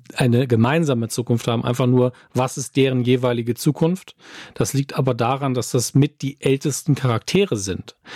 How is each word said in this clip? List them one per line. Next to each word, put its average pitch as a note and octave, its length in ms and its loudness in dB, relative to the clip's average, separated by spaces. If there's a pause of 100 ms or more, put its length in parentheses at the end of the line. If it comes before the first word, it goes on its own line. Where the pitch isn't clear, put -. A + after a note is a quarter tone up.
(160)
eine B2 320 2
gemeinsame B2 640 2
Zukunft A#2+ 400 -2
haben, A#2 160 -2
einfach B2 220 0
nur, B2 260 4 (200)
was B2+ 240 -2
ist C3+ 200 -6
deren C3 260 2
jeweilige A#2+ 500 0
Zukunft? D#3+ 600 -2 (380)
Das - 180 -2
liegt C#3 220 -2
aber C3 200 0
daran, C3 400 -2
dass B2 180 -4
das B2 220 -2
mit C#3+ 280 2
die C3+ 180 -8
ältesten C#3 560 0
Charaktere B2+ 600 0
sind. F#2+ 400 -8 (180)